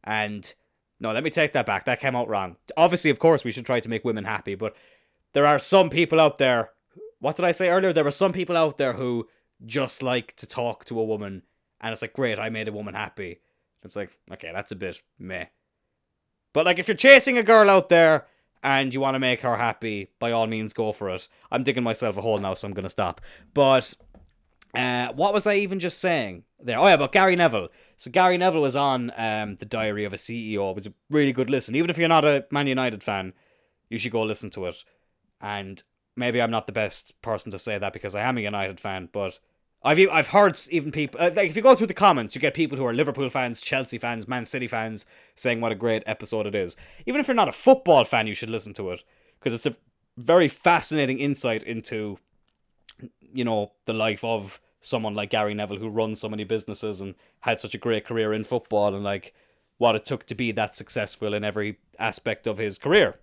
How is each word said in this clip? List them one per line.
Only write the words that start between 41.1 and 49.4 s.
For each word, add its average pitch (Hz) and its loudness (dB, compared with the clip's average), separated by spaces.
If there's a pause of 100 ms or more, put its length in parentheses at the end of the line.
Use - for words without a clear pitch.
uh, 175 4
like, 196 0
if 156 -6
you 220 -2
go 254 10
through 214 2
the 185 -6
comments, 143 2
you 131 -6
get 143 0
people 139 -2
who 135 -2
are 117 -2
Liverpool 135 -2
fans, 123 -4
Chelsea 131 -4
fans, 113 -6
Man 123 -6
City 127 -6
fans 110 -6 (280)
saying 117 -2
what 117 0
a - -2
great 110 0
episode 107 -4
it 101 -6
is. 92 -4 (280)
Even 254 -2
if 277 -2
you're 262 0
not 214 4
a 113 -6
football 175 6
fan, 113 0
you 104 -6
should 110 -8
listen 107 -8
to 95 -8
it, 90 -10 (380)